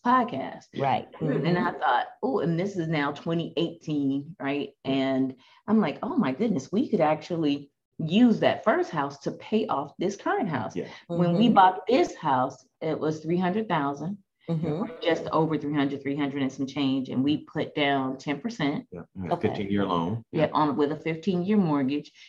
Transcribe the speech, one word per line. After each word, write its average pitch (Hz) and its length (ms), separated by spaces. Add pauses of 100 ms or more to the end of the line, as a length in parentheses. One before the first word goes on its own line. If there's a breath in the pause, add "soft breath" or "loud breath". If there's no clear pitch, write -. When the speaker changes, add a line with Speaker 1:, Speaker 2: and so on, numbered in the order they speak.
Speaker 1:
podcast. 220 680
Speaker 2:
Yeah. - 140
Speaker 3:
Right. 127 220 (120)
Speaker 1:
And 156 380
I 180 40 (100)
Speaker 3:
Mm-hmm. - 80
Speaker 1:
thought, 127 260 (160)
"Oh, - 180
and 165 200
this 196 180
is 160 100
now 151 240
twenty 165 460
eighteen, 147 840
right?" 139 300 (160)
Speaker 2:
Yeah. 135 60
Speaker 1:
And 131 440 (320 soft breath)
I'm 214 140
like, 151 220
"Oh 294 120
my 156 160
goodness, 170 400
we 233 180
could 175 120
actually 151 680 (260)
use 196 440
that - 220
first 339 280
house 143 280
to 160 120
pay 220 340
off 143 320
this 202 180
current 392 340
house." 117 260
Speaker 2:
Yeah. 87 100 (220 loud breath)
Speaker 1:
When 170 260
we 214 120
Speaker 3:
Mm-hmm. - 100
Speaker 1:
bought 185 320
this 302 280
house, 131 480 (180)
it 156 180
was 156 200
three 165 180
hundred 185 300
thousand. 151 520 (300)
Speaker 3:
Mm-hmm. 160 240
Speaker 1:
Or 180 160 (120)
just 165 300
over 156 260
three 143 160
hundred, 139 280
three 143 160
hundred 143 240
and 131 100
some 135 160
change. 135 400
And 127 160
we 151 220
put - 300
down 139 420
ten 143 240
percent. 147 500
Speaker 2:
Yeah, 85 120 (120)
yeah, 90 160
Speaker 3:
Okay. - 160
Speaker 2:
fifteen-year 98 380
loan. 92 360 (120)
Speaker 1:
Yeah, 151 140
Speaker 2:
Yeah. - 60
Speaker 1:
on, 147 220
with 147 160
a 151 60
fifteen-year 175 580
mortgage. 147 560 (180 soft breath)